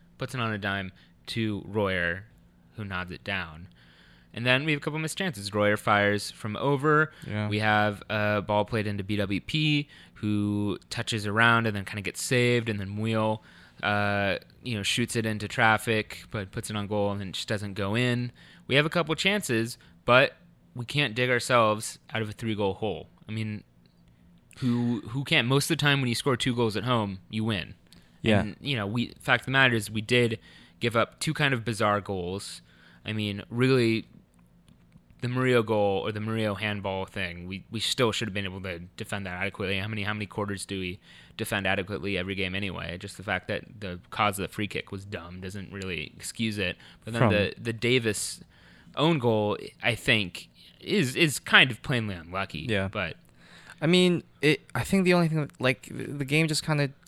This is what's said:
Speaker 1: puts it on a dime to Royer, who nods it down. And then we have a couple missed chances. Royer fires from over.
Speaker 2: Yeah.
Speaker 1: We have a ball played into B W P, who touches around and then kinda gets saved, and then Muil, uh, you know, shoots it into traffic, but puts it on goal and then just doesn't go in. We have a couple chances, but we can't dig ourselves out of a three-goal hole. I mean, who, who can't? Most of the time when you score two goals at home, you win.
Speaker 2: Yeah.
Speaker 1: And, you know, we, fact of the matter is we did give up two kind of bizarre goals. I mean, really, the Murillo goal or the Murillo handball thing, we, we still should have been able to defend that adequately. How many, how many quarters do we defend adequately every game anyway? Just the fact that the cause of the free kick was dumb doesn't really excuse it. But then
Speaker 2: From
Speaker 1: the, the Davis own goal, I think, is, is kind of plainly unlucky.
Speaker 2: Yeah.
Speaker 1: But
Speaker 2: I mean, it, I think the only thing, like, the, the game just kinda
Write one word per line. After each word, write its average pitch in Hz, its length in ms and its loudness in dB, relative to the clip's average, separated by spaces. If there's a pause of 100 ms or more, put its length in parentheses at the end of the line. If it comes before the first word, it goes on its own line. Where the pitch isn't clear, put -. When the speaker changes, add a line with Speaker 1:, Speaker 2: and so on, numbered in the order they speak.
(180)
Speaker 1:
puts - 180 -8
it 127 40 -4
on 113 120 -2
a 107 60 -2
dime 98 340 -4 (360)
to 110 380 -2
Royer, 95 600 0 (500)
who 113 80 -10
nods 90 280 -6
it - 120 -12
down. 87 440 -6 (680)
And 113 120 -6
then 131 200 2
we 160 80 2
have 143 80 -2
a - 20 -10
couple 156 160 -4
missed 156 180 -6
chances. 104 360 -6
Royer 104 240 4
fires 104 520 2
from 107 280 -8
over. 147 540 2 (140)
Speaker 2:
Yeah. 104 220 -4
Speaker 1:
We 104 120 0
have 107 500 2
a 104 340 0
ball 104 220 2
played 107 200 -2
into 101 180 -4
B 104 120 -4
W 101 260 0
P, 151 460 0 (280)
who 104 600 -2 (140)
touches 113 340 -4
around 113 400 4
and 104 100 0
then 98 100 -6
kinda 107 180 -8
gets - 180 -6
saved, 120 480 2
and 104 100 -2
then 98 160 -8
Muil, 110 440 0 (420)
uh, 101 560 2 (240)
you 120 140 -4
know, 101 80 -2
shoots - 320 0
it 113 100 0
into 107 220 -4
traffic, 110 840 2
but 98 220 -8
puts - 180 -8
it 107 60 -6
on 101 120 -4
goal 101 240 0
and 101 100 -4
then 95 100 -8
just - 160 -8
doesn't 104 260 -4
go 101 220 -2
in. 123 360 0 (360)
We 120 80 2
have 147 100 6
a 160 40 -2
couple 160 260 -2
chances, 127 640 0 (280)
but 127 300 6 (400)
we 123 100 -8
can't 135 300 0
dig 123 160 2
ourselves 117 680 4 (160)
out 110 80 -2
of 107 80 -4
a 104 40 -8
three-goal 104 420 -2
hole. 92 320 -4 (220)
I - 20 -10
mean, 110 320 -6 (960)
who, 120 500 0
who 135 140 -4
can't? 127 240 2
Most 139 180 4
of 160 120 0
the - 40 -4
time 139 200 4
when 123 80 0
you 117 60 0
score 131 200 0
two 123 200 0
goals 113 200 2
at 101 80 -2
home, 107 360 0 (100)
you 110 140 -4
win. 104 320 -2 (480)
Speaker 2:
Yeah. 104 180 4
Speaker 1:
And, 101 180 -6
you 139 160 -4
know, 104 120 -2
we, 120 320 -2
fact 123 220 2
of - 40 -18
the 131 60 -4
matter 131 240 6
is 110 140 0
we 110 120 -2
did 117 380 4 (400)
give 117 160 0
up - 240 2
two 156 140 -2
kind 139 200 2
of 117 100 0
bizarre 104 380 2
goals. 95 600 -6 (440)
I 107 80 -6
mean, 104 360 -4
really, 120 580 4 (1120)
the 123 80 -4
Murillo 127 340 4
goal 104 420 2
or 110 60 -2
the 104 80 -6
Murillo 110 360 -2
handball 98 500 -4
thing, 87 420 -8
we, 95 240 -8
we 113 80 -6
still 117 320 2
should 110 160 -2
have 95 60 -6
been 101 120 -4
able 92 160 -8
to 92 180 -8 (180)
defend 101 300 -8
that 90 140 -8
adequately. 98 380 -2
How 98 80 -4
many, 110 160 -6
how 104 100 -4
many 104 120 -6
quarters 101 400 -6
do 98 140 -6
we 90 200 -6 (380)
defend 107 280 -2
adequately 98 520 -2
every 92 180 -4
game 92 180 -4
anyway? 87 460 -6
Just - 180 -14
the 92 60 -14
fact 95 240 -4
that - 160 -4 (160)
the 90 200 -10 (100)
cause 104 300 0
of 95 40 -4
the 85 100 -6
free 107 140 -4
kick - 240 -8
was 98 140 -10
dumb 90 360 -12
doesn't 95 300 -12
really 92 440 -8
excuse 110 420 -6
it. 90 200 -2 (280)
But 113 80 -10
then 117 100 0
Speaker 2:
From 107 100 6
Speaker 1:
the, 101 260 2
the 113 140 -6
Davis 117 680 0 (540)
own 156 240 2
goal, 107 380 2 (260)
I 117 120 2
think, 107 540 0 (300)
is, 143 360 0
is 135 240 2
kind 175 320 6
of 110 120 -10
plainly 110 320 -2
unlucky. 87 540 -6
Speaker 2:
Yeah. 98 180 2
Speaker 1:
But 95 280 -6 (640)
Speaker 2:
I 156 60 2
mean, 180 360 4 (180)
it, 147 200 4 (140)
I 117 80 0
think 196 200 2
the 180 120 6
only 175 140 4
thing, 156 200 -2 (100)
like, 131 320 0
the, 120 140 -8
the 143 200 -6
game 156 220 2
just 151 160 -2
kinda 147 260 0 (180)